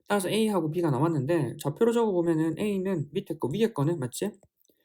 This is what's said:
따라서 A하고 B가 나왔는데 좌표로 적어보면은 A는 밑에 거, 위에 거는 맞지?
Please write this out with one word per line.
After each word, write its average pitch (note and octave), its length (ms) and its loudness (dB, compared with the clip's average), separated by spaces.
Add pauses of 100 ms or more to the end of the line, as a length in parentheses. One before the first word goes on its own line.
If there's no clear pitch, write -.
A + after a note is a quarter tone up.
따라서 G3 220 0
A하고 G3+ 420 2
B가 E3+ 200 2
나왔는데 C#3+ 680 0
좌표로 A3+ 340 0
적어보면은 E3+ 680 2
A는 F#3+ 520 -2
밑에 G3 280 -6
거, - 140 -2
위에 A3 200 2
거는 D#3+ 260 0
맞지? C3+ 320 -4 (540)